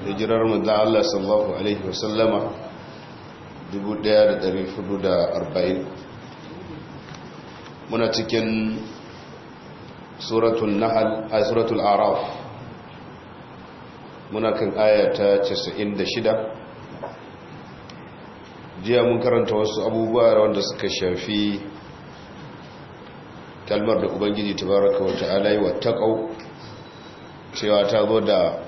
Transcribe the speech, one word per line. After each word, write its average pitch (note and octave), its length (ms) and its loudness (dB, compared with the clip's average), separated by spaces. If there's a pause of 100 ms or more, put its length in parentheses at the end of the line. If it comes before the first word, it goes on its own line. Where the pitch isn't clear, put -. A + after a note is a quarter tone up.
Hijirar A2 400 2
manzon G#2 200 4
Allah G#2+ 360 6
sallallahu G2 560 2
alaihi G2 240 0
wa F#2 80 -4
sallama A2 480 2 (1300)
dubu G2+ 300 -4
ɗaya G#2+ 320 6
da - 80 2
ɗari F#2+ 240 0
hudu F#2+ 360 -4
da F#2 140 2 (220)
arba'in. E2+ 480 0 (2000)
Muna A2+ 240 2
cikin A2 680 0 (1400)
Suratul A2+ 580 2
Nahl, A2 540 2
a G#2+ 140 4
Suratul A2+ 360 2
Araf. G2+ 400 4 (2000)
Muna A2 240 2
kan G#2 200 0
aya G#2+ 360 6
ta G2+ 320 4
casa'in G2+ 520 -2
da F#2+ 80 0
shida. A2 300 2 (2500)
Jiya B2 200 4
mun A#2 160 2
karanta A#2 340 2
wasu G#2+ 300 0
abubuwa A2+ 480 4 (160)
wanda G2+ 140 0
suka - 260 -4
shafi G2 720 0 (2000)
kalmar G#2+ 320 2
da F#2+ 80 0
Ubangiji G2+ 480 -2
tabaraka G2+ 480 4
wa F#2+ 80 2
ta'ala G2 380 2
yi G#2+ 80 4
wattaqau, G#2+ 720 0 (1300)
cewa G#2 320 4
ta G#2+ 180 4
zo A2 140 4
da F#2+ 480 4